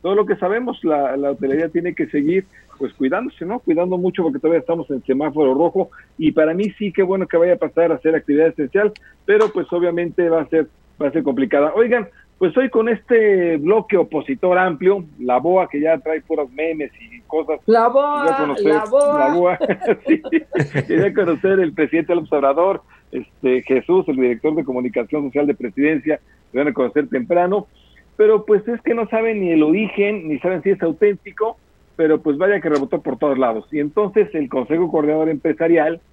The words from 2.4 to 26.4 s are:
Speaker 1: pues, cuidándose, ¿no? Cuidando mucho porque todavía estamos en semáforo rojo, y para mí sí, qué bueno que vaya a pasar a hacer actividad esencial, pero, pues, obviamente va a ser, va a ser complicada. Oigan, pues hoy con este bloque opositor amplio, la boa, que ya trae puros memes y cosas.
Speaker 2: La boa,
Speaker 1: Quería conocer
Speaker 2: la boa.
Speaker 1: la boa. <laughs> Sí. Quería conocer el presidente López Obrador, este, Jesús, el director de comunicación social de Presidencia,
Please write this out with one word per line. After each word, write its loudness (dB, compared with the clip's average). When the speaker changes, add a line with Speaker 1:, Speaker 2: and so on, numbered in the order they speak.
Speaker 1:
pues, -8
cuidándose, -4
¿no? -6
Cuidando 0
mucho -2
porque -2
todavía 2
estamos -6
en -6
semáforo 0
rojo, 0
y 2
para 2
mí -2
sí, -4
qué 0
bueno 0
que 0
vaya 4
a 0
pasar 0
a 2
hacer 0
actividad 2
esencial, 0
pero, 4
pues, -4
obviamente 0
va 2
a -8
ser, 2
va 0
a 0
ser -2
complicada. 0
Oigan, 0
pues 0
hoy 2
con 0
este 2
bloque 0
opositor 0
amplio, 0
la 0
boa, 2
que -6
ya 2
trae -4
puros -4
memes -6
y -20
cosas. -4
Speaker 2:
La 4
boa, 0
Speaker 1:
Quería 0
conocer 0
Speaker 2:
la 0
boa. 2
Speaker 1:
la 2
boa. 2
<laughs> -2
Sí. 2
Quería 0
conocer 0
el 0
presidente -2
López -4
Obrador, 2
este, -2
Jesús, 2
el -2
director 0
de -2
comunicación -4
social -2
de 0
Presidencia, -2